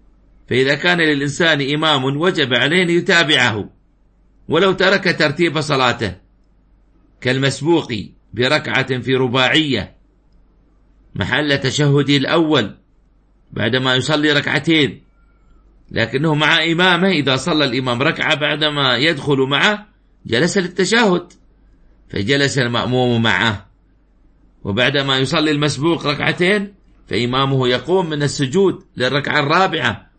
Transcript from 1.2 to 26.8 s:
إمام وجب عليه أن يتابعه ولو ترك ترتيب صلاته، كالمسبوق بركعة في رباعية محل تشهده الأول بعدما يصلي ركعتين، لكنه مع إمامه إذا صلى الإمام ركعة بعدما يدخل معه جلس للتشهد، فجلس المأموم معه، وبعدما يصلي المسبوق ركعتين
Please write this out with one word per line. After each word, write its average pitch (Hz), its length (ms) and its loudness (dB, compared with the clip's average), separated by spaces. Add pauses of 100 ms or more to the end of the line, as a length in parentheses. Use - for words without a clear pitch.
إمام 151 300 0
وجب 143 500 0
عليه 147 280 2
أن 170 80 0
يتابعه 147 800 0 (800)
ولو 180 240 2
ترك 190 460 0
ترتيب 151 420 0
صلاته، 120 560 -2 (1040)
كالمسبوق 135 720 0 (420)
بركعة 127 640 0
في 123 140 -2
رباعية 127 800 0 (1200)
محل 139 440 -2
تشهده 143 580 2
الأول 143 640 0 (720)
بعدما 127 420 0
يصلي 151 380 0
ركعتين، 147 720 0 (840)
لكنه 135 440 -2
مع 156 300 2
إمامه 175 440 2
إذا 143 280 0
صلى 151 280 0
الإمام 127 380 -2
ركعة 156 320 0
بعدما 147 600 0
يدخل 139 400 0
معه 143 500 0 (400)
جلس 165 320 0
للتشهد، 185 760 0 (760)
فجلس 139 500 0
المأموم 120 640 0
معه، 107 440 0 (960)
وبعدما 131 540 0
يصلي 151 320 0
المسبوق 147 560 -2
ركعتين 175 680 -2 (340)